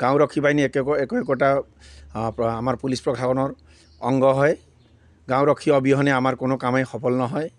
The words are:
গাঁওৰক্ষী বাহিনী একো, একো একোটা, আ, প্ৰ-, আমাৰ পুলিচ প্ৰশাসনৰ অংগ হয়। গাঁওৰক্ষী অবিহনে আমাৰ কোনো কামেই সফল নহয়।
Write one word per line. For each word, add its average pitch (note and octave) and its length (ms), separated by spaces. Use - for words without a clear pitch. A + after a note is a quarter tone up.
গাঁওৰক্ষী C#3+ 400
বাহিনী D3 220
একো, C#3 340
একো C#3+ 200
একোটা, C#3 460
আ, A2 160
প্ৰ-, A2+ 300
আমাৰ B2 160
পুলিচ B2+ 260
প্ৰশাসনৰ B2+ 480
অংগ C3 240
হয়। C#3 320
গাঁওৰক্ষী C#3 400
অবিহনে C#3 420
আমাৰ C3 240
কোনো C3 200
কামেই B2+ 280
সফল B2 300
নহয়। C#3+ 340